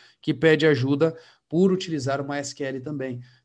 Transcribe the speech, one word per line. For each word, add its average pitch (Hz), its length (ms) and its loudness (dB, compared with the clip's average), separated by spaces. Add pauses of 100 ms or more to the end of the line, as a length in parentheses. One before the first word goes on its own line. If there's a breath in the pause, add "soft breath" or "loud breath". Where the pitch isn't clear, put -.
(200 soft breath)
que 156 140 -4
pede 156 320 4
ajuda 143 500 2 (320 loud breath)
por 185 240 4
utilizar 151 480 -2
o 139 80 -6
my 143 100 -4
S 143 180 -8
Q 143 80 -8
L 135 160 -6
também. 131 420 -8 (240 soft breath)